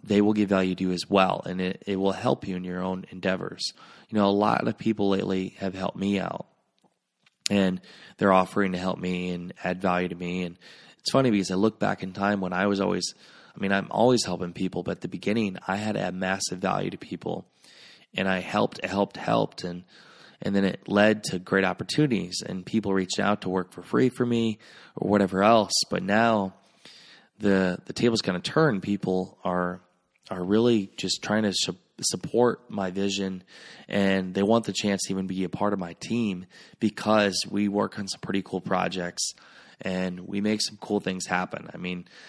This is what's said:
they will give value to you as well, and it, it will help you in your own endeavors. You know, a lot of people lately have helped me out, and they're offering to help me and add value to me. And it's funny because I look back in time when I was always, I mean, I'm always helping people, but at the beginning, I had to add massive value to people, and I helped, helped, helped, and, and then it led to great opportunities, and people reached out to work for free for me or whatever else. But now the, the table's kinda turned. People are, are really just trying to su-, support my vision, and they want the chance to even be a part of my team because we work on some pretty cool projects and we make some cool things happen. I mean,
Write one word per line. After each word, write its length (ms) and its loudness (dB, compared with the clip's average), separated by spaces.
they 180 4
will 120 6
give 160 2
value 260 2
to 80 -4
you 80 2
as 180 -4
well, 360 4
and 160 -6
it, 240 -4
it 100 -2
will 160 2
help 360 0
you 80 -4
in 80 -6
your 180 -6
own 300 -4
endeavors. 640 -4
You 80 -2
know, 100 6
a 40 6
lot 360 2
of 100 -4
people 320 2
lately 500 0
have 140 -4
helped 240 -6
me 220 0
out, 280 -6
and 320 2
they're 160 6
offering 400 4
to 40 -2
help 220 -4
me 320 -2
and 220 -8
add 180 -4
value 280 0
to 60 -10
me. 280 -4
And 140 -10
it's 120 -8
funny 200 4
because 180 2
I 60 -2
look 240 2
back 240 -2
in 100 -8
time 280 0
when 120 -4
I 140 0
was 120 0
always, 360 -2
I 40 -14
mean, 120 -2
I'm 180 0
always 360 4
helping 280 -6
people, 300 -4
but 140 -4
at 40 -16
the 60 -6
beginning, 500 -2
I 100 0
had 180 -2
to 60 -2
add 120 -2
massive 460 -4
value 320 0
to 60 -8
people, 500 -8
and 140 -2
I 140 0
helped, 440 -2
helped, 320 0
helped, 460 -2
and, 200 -8
and 120 0
then 80 4
it 240 -2
led 380 4
to 140 -4
great 260 2
opportunities, 800 -2
and 180 -8
people 300 0
reached 260 0
out 220 0
to 80 -6
work 220 -2
for 100 -16
free 280 4
for 180 -2
me 320 0
or 140 -2
whatever 340 4
else. 300 6
But 140 -2
now 500 2
the, 460 2
the 80 -10
table's 280 2
kinda 200 -2
turned. 420 2
People 600 -2
are, 380 -2
are 140 -6
really 540 2
just 260 -4
trying 200 0
to 100 0
su-, 240 -4
support 680 0
my 220 -4
vision, 520 -4
and 440 2
they 100 2
want 220 4
the 80 -4
chance 300 0
to 100 -4
even 140 -4
be 160 -2
a 60 -2
part 240 -2
of 60 -2
my 140 -8
team 520 -4
because 680 2
we 180 0
work 320 -2
on 80 -8
some 140 -10
pretty 200 -2
cool 200 -6
projects 720 -4
and 400 -4
we 200 -6
make 200 0
some 200 -6
cool 180 -2
things 260 -4
happen. 480 -4
I 40 -14
mean, 280 -8